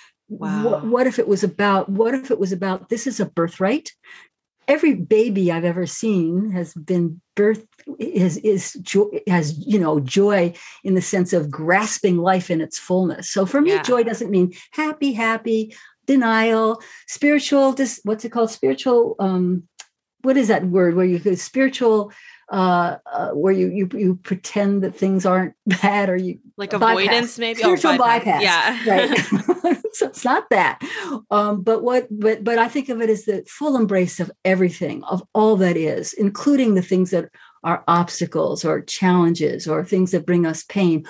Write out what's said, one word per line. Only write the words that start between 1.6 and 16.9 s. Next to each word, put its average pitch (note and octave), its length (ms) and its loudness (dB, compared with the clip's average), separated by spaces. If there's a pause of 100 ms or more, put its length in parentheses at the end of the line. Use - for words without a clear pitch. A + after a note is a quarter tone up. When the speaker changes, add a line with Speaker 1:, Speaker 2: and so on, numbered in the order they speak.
Speaker 2:
what A3 240 0
if C4 180 -6
it A3 80 0
was F#3 140 -2
about, F#3 340 -6
this A3+ 200 -6
is A#3+ 120 -4
a G3 60 -2
birthright? F#3+ 680 -2 (760)
Every D4 260 4
baby G3 560 2
I've E3 140 -2
ever F3 200 -2
seen F#3 680 -2
has F3 220 -6
been E3+ 460 -2 (160)
birth-, G#3+ 320 0 (320)
is, G3 380 0
is G3 440 -2
jo-, G3+ 300 0 (160)
has, E3 320 0
you G#3 180 0
know, D#3 220 0
joy F3+ 540 2 (320)
in F#3+ 80 0
the F#3 80 2
sense F3+ 320 -2
of D3+ 180 0
grasping F3+ 680 0
life F3+ 320 0
in E3 120 -2
its - 180 -10
fullness. F3+ 500 -2
So F#3+ 160 0
for C4+ 140 0
me, D#4+ 120 2
Speaker 1:
Yeah. G4+ 120 2
Speaker 2:
joy B3 200 2
doesn't A3 280 -4
mean F3+ 220 2 (180)
happy, D4+ 400 -4
happy, A3+ 640 -2 (320)
denial, A3+ 720 2 (260)